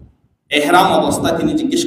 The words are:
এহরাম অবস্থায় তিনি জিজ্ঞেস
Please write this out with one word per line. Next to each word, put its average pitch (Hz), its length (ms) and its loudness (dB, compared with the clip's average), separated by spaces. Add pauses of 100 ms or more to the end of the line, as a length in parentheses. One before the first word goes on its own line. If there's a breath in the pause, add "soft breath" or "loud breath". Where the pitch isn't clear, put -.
(500)
এহরাম 175 420 2
অবস্থায় 165 460 -2
তিনি - 140 -2
জিজ্ঞেস - 340 -2